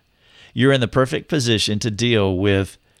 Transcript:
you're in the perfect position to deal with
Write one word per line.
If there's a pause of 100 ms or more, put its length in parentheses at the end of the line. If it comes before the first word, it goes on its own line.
(540)
you're
in
the
perfect
position
to
deal
with (220)